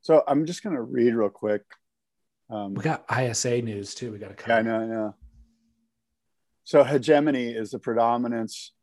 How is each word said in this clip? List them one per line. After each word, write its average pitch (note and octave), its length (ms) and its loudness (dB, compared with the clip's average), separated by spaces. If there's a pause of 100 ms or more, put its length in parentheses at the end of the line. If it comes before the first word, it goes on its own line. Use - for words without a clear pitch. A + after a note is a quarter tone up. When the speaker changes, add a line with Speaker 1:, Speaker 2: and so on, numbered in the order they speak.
Speaker 1:
so D#3 260 4
I'm D3+ 200 0
just E3+ 160 -8
gonna E3 180 -4
read A#2+ 340 2
real A2 140 2
quick. G#2 340 -2 (840)
Um, G2+ 260 -8
Speaker 2:
we G#2+ 80 -8
got D#3+ 260 -4
I B2 180 0
S A2+ 180 -4
A A#2+ 160 0
news G#2 340 -8
too. A#2+ 180 -10
We G#2 60 -14
gotta G2 160 -14
cover. - 180 -2
Speaker 1:
Yeah, A2+ 60 6
I A2+ 40 2
know, A2+ 180 0
I A2+ 60 -4
know. A2 280 -6 (1500)
So D3 180 6
hegemony C#3 680 2
is A2 180 -6
the - 80 -8
predominance A#2 920 -2 (100)